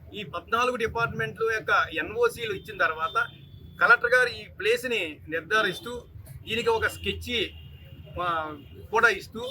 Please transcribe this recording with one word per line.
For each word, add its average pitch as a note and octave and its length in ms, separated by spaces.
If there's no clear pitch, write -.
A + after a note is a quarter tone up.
ఈ G#3 100
పద్నాలుగు A3+ 520
డిపార్ట్మెంట్లు A3+ 760
యొక్క G3+ 420
ఎన్ఓసీలు A3 600
ఇచ్చిన G3 240
తర్వాత, D#3+ 500
కలెక్టర్ A#3 320
గారు B3 160
ఈ A3 180
ప్లేస్ని G#3+ 720
నిర్ధారిస్తూ, G#3 720
దీనికి A3+ 220
ఒక A3 180
స్కెచ్, G3+ 580
ఆ, D#3+ 360
కూడా A3+ 180
ఇస్తూ, - 300